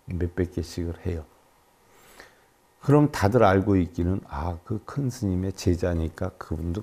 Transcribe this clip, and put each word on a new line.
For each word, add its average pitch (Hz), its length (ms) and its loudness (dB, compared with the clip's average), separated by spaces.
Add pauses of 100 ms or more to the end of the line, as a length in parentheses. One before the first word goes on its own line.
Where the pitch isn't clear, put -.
몇백 90 460 -2
개씩을 85 540 -8
해요. 82 180 -6 (1600)
그럼 147 300 4
다들 107 320 4
알고 98 320 4
있기는, 87 520 0
아, 82 360 -6
그 107 200 -6
큰 139 240 -4
스님의 95 440 -2
제자니까 87 800 -2
그분도 85 520 -8